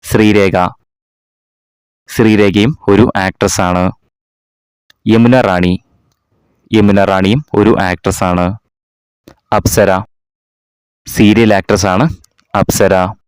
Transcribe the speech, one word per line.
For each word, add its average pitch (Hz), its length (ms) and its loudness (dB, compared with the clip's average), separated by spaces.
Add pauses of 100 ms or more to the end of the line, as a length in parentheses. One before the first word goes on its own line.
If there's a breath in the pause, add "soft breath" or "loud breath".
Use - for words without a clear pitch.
ശ്രീരേഖ, 104 540 2 (1500)
ശ്രീരേഖയും 104 640 2 (120)
ഒരു 101 180 4 (100)
ആക്ട്രസ്സാണ്. 92 760 -2 (1160)
യമുന 117 340 4
റാണി, 90 320 -2 (1000)
യമുന 101 300 2
റാണിയും 98 380 0 (120)
ഒരു 104 280 2
ആക്ട്രസ്സാണ്. 90 640 -4 (1080)
അപ്സര, 98 440 0 (1080)
സീരിയൽ 107 460 2
ആക്ട്രസ്സാണ് 98 500 -2 (500)
അപ്സര. 98 400 0 (340)